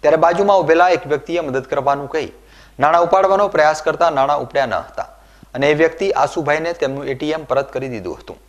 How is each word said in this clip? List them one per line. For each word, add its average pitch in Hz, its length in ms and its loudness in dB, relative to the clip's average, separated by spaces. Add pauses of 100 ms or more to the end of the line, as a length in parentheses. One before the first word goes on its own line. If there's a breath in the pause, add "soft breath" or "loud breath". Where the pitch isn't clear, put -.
ત્યારે 151 160 4
બાજુમાં 180 420 4
ઉભેલા 170 300 4
એક 175 180 0
વ્યક્તિએ 151 340 -4
મદદ 135 240 -4
કરવાનું 139 440 -2
કહી 139 200 -6 (500 soft breath)
નાણાં 160 240 4
ઉપાડવાનો 190 460 2
પ્રયાસ 156 340 2
કરતા 165 280 0
નાણાં 143 300 0
ઉપડ્યા 131 260 -2
ન 107 80 -4
હતા - 340 -8 (460 soft breath)
અને 139 160 0
એ 151 40 4
વ્યક્તિ 160 380 0
આસુભાઈને 151 600 -2
તેમનું 139 360 -6
એ 139 60 -4
ટી 151 160 -6
એમ 156 140 -6
પરત 131 280 -2
કરી 131 160 -6
દીધું 92 300 -10
હતું. - 180 -18 (120)